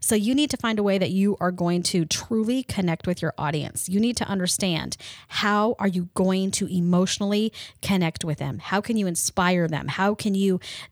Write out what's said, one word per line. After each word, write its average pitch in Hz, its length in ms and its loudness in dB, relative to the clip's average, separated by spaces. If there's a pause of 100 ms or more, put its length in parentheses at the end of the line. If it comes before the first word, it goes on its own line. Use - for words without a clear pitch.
So - 140 0
you 214 200 2
need 294 160 2
to 254 60 -2
find 226 220 -2
a 208 40 0
way 196 160 2
that 185 120 2
you 196 280 2
are 180 140 0
going 175 320 0
to 175 200 2
truly 226 600 -2
connect 175 420 -2
with 175 160 -2
your 160 160 -2
audience. - 500 -4
You 190 120 2
need 233 160 2
to - 80 -2
understand, 180 720 -2 (320)
how 208 500 2
are 202 80 0
you 180 280 -2
going 190 380 2
to 196 140 -2
emotionally 190 840 2 (280)
connect 180 440 0
with 156 140 -2
them? 139 200 -6
How - 220 -2
can 226 160 -2
you 208 100 0
inspire 175 640 2
them? 143 200 -4
How 196 260 2
can 208 200 -2
you 190 240 2 (340)